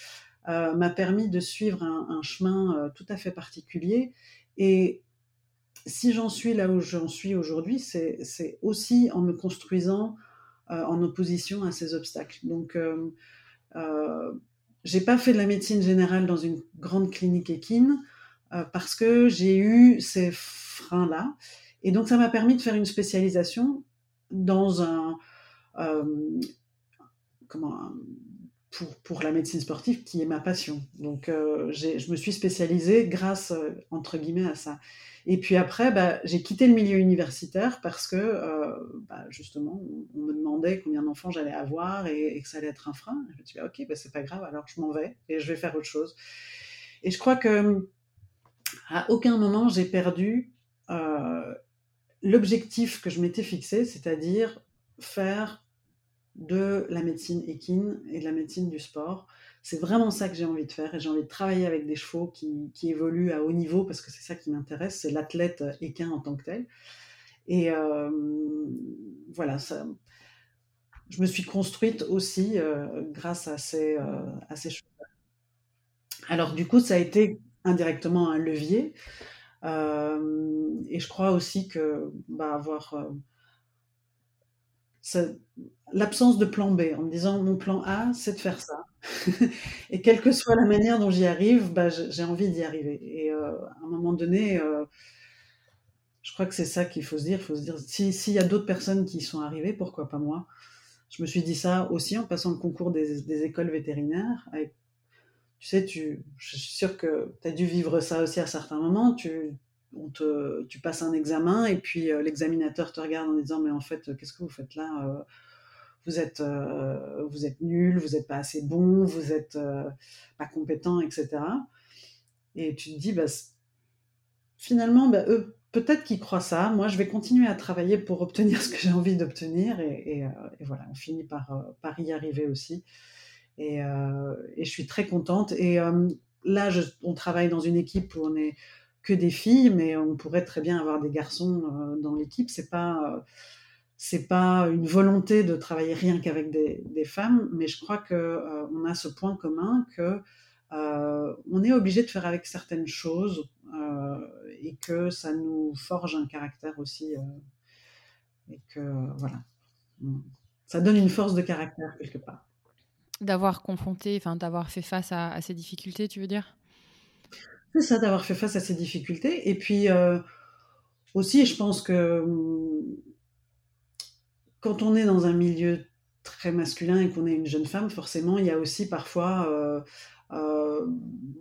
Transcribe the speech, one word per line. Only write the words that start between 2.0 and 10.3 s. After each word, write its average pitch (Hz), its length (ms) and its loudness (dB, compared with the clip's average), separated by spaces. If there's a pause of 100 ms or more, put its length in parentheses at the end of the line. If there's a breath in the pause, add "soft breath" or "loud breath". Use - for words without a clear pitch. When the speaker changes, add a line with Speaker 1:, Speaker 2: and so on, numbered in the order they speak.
Speaker 1:
un 156 120 -6
chemin, 185 540 0
euh, 147 180 -2
tout - 140 -20
à 202 80 -8
fait 190 140 -8
particulier. 185 840 -4 (440 loud breath)
Et 190 460 4 (840)
si - 260 2
j'en 220 160 0
suis 233 240 -2
là 196 160 2
où 185 120 4
j'en 165 280 -4
suis 196 260 -6
aujourd'hui, 165 440 -2
c'est, 165 460 -4
c'est - 360 -10
aussi 233 520 4
en 180 80 0
me 175 120 2
construisant, 190 840 -2 (540 loud breath)